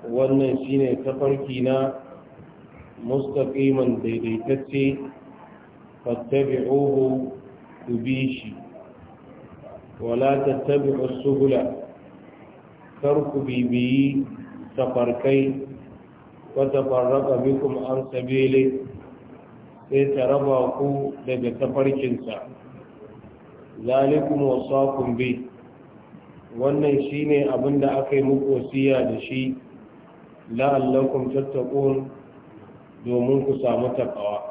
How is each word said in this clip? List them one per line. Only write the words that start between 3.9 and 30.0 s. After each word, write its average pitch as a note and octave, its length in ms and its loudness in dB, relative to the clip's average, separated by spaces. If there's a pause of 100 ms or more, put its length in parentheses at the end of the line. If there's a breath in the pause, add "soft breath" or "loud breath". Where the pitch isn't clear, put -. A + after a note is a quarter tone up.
daidaitacce, B2 1040 -2 (1040)
fattabi'uhu, C3 1300 0 (520)
ku B2 120 -6
bi C3 320 -2
shi. - 240 -10 (1400)
"Wa A#2 160 -4
la C3+ 320 2
tattabi'us C3+ 800 0
subula," C3+ 480 2 (1300)
kar C#3+ 160 2 (160)
ku C#3 80 -2
bibiyi B2+ 800 2 (560)
tafarkai, C3+ 880 0 (880)
"wa C3+ 160 2
tafarraqa C3+ 720 2
bikum C3 420 0
an C3 300 -2
sabili," C3 720 2 (1040)
sai C#3 240 4
ta B2+ 160 2
raba C3+ 480 2
ku C#3 480 -2
daga A#2+ 320 -2
tafarkinsa. C3 880 -2 (1400)
"Zalikum C#3 560 2
wasaqum C3+ 800 0
bi," B2 240 -2 (1120)
wannan C#3+ 400 2 (160)
shine D3 400 2
abin C3+ 320 2
da C3+ 240 2
aka C#3+ 100 0
yi C3+ 60 4
muku C3+ 240 2 (100)
wasiya C3 480 2
da A2+ 160 -2
shi, C3 340 -4 (1000)